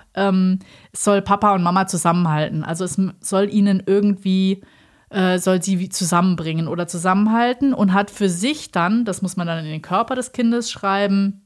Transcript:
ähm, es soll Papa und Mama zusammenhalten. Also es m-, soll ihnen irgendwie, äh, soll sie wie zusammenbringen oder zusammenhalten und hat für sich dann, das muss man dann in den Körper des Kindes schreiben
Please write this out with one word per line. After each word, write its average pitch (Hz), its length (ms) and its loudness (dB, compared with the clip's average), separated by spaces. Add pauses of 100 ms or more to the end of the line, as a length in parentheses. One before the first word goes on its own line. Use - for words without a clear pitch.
(160)
ähm, 190 440 2 (320)
es - 140 -8
soll 202 160 4
Papa 202 320 2
und 180 100 0
Mama 185 240 2
zusammenhalten. 160 760 0
Also 170 200 -6
es 175 140 -4
m-, 190 240 -2
soll 196 320 -2
ihnen 196 320 2
irgendwie, 190 800 0 (460)
äh, 185 280 0
soll 180 240 0
sie 185 180 0
wie 185 100 -4
zusammenbringen 165 800 0
oder 175 200 -4
zusammenhalten 220 840 0
und 196 200 2
hat 202 180 0
für 196 180 0
sich 226 420 -4
dann, 202 340 0
das 196 160 -6
muss 185 160 -6
man 175 100 -4
dann 165 160 -6
in 156 80 -8
den 156 120 -8
Körper 226 320 -2
des 254 180 -8
Kindes 233 360 0
schreiben 196 760 -2